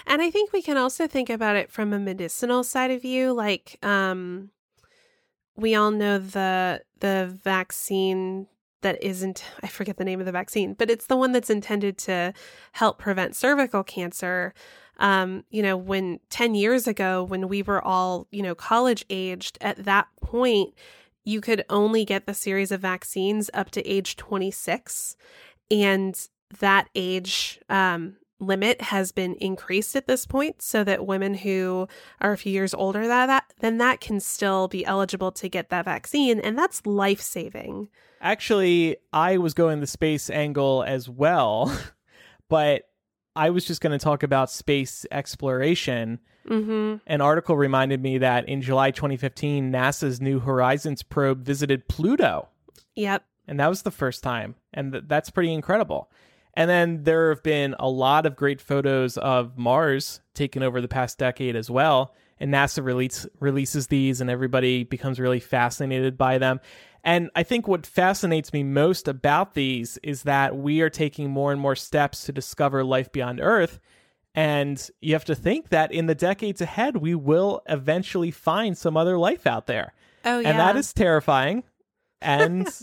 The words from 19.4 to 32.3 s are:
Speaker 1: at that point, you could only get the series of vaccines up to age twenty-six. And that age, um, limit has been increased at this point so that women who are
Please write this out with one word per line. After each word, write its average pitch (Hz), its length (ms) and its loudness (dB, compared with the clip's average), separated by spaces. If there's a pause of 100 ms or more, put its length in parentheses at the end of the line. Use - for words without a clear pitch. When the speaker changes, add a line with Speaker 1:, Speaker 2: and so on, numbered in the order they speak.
Speaker 1:
at 202 240 -6
that 196 240 2 (120)
point, 233 540 0 (500)
you 214 160 -4
could 214 300 -2
only 214 340 2
get 196 220 -4
the 202 80 -6
series 196 380 -2
of 190 80 -4
vaccines 196 720 -2
up 202 160 -4
to - 180 -6
age 196 280 -2
twenty-six. - 1000 -6 (540)
And 196 440 2 (440)
that 196 360 4
age, 185 720 -4
um, 185 480 0 (220)
limit 196 440 0
has 190 300 -2
been 180 240 -4
increased 190 600 -4
at 269 120 -4
this 262 180 0
point 285 340 -2
so 214 240 0
that 196 220 0
women 196 280 -2
who 185 520 -2 (340)
are 208 120 2